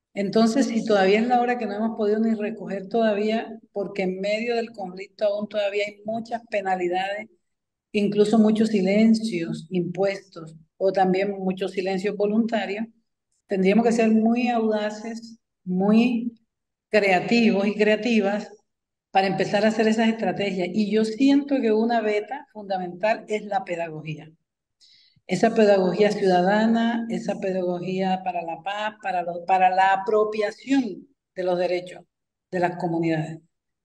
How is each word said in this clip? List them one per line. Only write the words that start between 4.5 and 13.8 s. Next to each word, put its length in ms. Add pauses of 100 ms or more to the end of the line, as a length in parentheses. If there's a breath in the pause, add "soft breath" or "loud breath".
del 160
conflicto 540
aún 220
todavía 380
hay 180
muchas 460
penalidades, 800 (640)
incluso 460
muchos 320
silencios 1000
impuestos, 840 (200)
o 160
también 460
muchos 340
silencios 440
voluntarios, 720 (600)
tendríamos 400